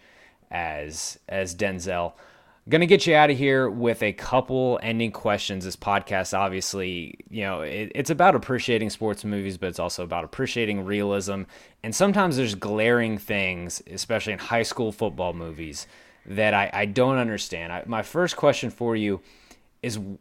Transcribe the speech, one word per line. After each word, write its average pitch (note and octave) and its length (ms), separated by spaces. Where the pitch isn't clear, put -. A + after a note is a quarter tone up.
as, D#2 760
as F#2 260
Denzel. F2+ 600
Gonna D#3+ 200
get G3 180
you E3 80
out D3+ 160
of C#3 80
here C3+ 320
with A#2 320
a G#2 120
couple B2+ 680
ending A2+ 300
questions. G#2 540
This F#2 100
podcast, G2 600
obviously, F#2 800
you G#2+ 140
know, F#2+ 180
it, F#2+ 320
it's C#3+ 160
about E3+ 260
appreciating A2+ 540
sports G#2 340
movies, G2 340
but F#2 100
it's F2 120
also F2 240
about E2+ 200
appreciating G#2+ 640
realism. G2+ 580
And A2+ 100
sometimes F#3+ 440
there's A2+ 180
glaring A2 640
things, F#2 680
especially G#2 480
in F2+ 60
high A#2 240
school A2 280
football F#2 420
movies, E2 520
that G#2 280
I, G2+ 180
I G#2 140
don't B2+ 300
understand. G2+ 540
I, F2 140
my A2 160
first E3+ 340
question C3+ 360
for A#2 240
you G#2 260
is, A2+ 160